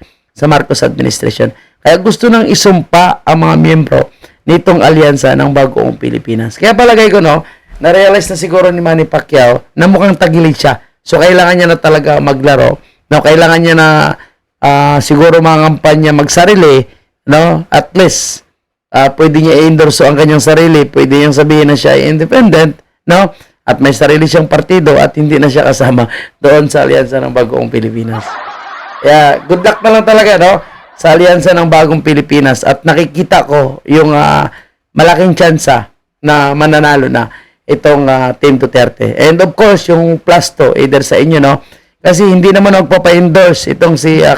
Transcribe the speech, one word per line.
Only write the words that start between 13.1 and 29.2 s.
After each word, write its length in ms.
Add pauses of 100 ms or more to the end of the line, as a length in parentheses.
No, 140
kailangan 380
niya 120
na, 140 (720)
ah, 400
siguro 400
mga 300
kampanya 420
magsarili, 720 (400)
no? 440
At 280
least, 480 (480)
ah, 200
pwede 280
niya 240
i-endorso 400
ang 120
kanyang 240
sarili, 480
pwede 320
niyang 140
sabihin 340
na 80
siya 200
ay 120
independent, 680 (280)
no? 280 (320)
At 160
may 80
sarili 400
siyang 160
partido 480
at 240
hindi 240
na 80
siya 160
kasama 400 (320)
doon 320
sa 160
alyansa 320
ng 160
Bagong 320
Pilipinas. 800 (600)
Kaya, 400